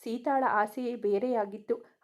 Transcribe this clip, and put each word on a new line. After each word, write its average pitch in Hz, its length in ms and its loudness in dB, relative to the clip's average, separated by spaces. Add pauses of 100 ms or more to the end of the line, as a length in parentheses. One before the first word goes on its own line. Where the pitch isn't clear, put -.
ಸೀತಾಳ 262 440 0
ಆಸೆಯೇ 214 480 0
ಬೇರೆಯಾಗಿತ್ತು. 208 920 0 (180)